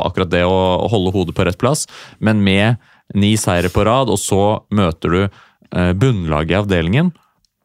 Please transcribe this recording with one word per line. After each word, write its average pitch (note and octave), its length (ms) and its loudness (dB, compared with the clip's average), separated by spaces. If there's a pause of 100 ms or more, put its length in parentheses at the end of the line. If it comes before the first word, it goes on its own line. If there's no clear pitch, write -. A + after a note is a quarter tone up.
akkurat F#2 240 -2
det F2 140 2
å, F#2 420 0
å - 20 -2
holde F#2 240 0
hodet F2+ 220 -2
på G2 100 0
rett F2 140 -2
plass, C3 300 -2 (320)
men G#2+ 240 0
med G2+ 320 2 (360)
ni G2+ 220 2
seire F2+ 340 0
på G#2 160 0
rad, A#2+ 240 2
og F#2 100 0
så G2+ 520 0
møter F2+ 400 0
du, F#2+ 180 0 (460)
eh, F2+ 200 0
bunnlaget E2+ 580 0
i G2+ 100 2
avdelingen, G2+ 500 0 (520)